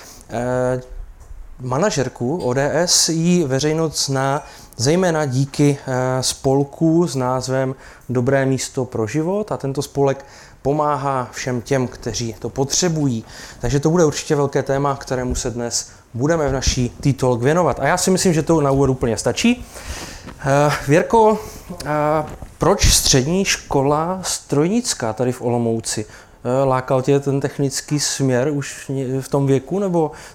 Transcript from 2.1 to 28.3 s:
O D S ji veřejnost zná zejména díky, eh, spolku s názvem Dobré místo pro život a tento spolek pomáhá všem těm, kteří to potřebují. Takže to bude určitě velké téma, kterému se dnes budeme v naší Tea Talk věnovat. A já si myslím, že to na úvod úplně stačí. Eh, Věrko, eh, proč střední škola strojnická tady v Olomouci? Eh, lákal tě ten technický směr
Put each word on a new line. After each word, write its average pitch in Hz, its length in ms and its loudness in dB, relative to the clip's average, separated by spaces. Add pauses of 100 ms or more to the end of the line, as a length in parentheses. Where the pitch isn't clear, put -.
O 123 160 -2
D 135 200 0
S 175 360 2
ji 165 340 2
veřejnost 151 600 0
zná 135 400 0 (320)
zejména 156 480 2
díky, 139 520 2 (100)
eh, 131 360 0
spolku 160 840 2
s 131 80 -6
názvem 131 600 -2 (340)
Dobré 131 360 2
místo 131 400 -2
pro 110 220 -2
život 170 440 -2
a 127 60 -2
tento 139 240 -4
spolek 139 440 0 (360)
pomáhá 139 720 0
všem 123 300 -4
těm, 131 260 0
kteří 113 520 -6
to 117 100 -6
potřebují. 139 760 -2 (340)
Takže 123 200 0
to 160 100 2
bude 170 160 4
určitě 147 300 0
velké 139 280 0
téma, 139 320 0
kterému 127 400 -4
se 123 160 -4
dnes 120 380 -6 (240)
budeme 143 360 0
v - 20 0
naší 127 380 -2 (120)
Tea 139 180 2
Talk 123 220 2
věnovat. 151 380 2
A 139 80 0
já 175 100 2
si 185 140 2
myslím, 185 220 2
že 151 100 2
to 165 180 4
na 139 100 4
úvod 135 180 4
úplně 127 280 0
stačí. 233 480 0 (800)
Eh, 143 260 4 (160)
Věrko, 214 500 4 (480)
eh, 147 40 -4 (680)
proč - 360 4
střední 160 520 2
škola 151 800 0
strojnická 156 880 0
tady 123 180 0
v 123 100 -8
Olomouci? 117 640 0
Eh, - 580 -4
lákal 131 380 2
tě 139 180 4
ten 139 200 0
technický 139 600 -2
směr 131 540 0